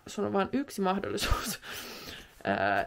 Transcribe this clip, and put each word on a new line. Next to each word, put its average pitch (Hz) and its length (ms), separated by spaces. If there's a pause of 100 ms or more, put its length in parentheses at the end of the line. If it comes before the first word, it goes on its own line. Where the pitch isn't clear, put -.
sun 202 180
on 208 80
vain 196 200
yksi 269 280
mahdollisuus. - 800
<laughs> - 840
Ää, 98 440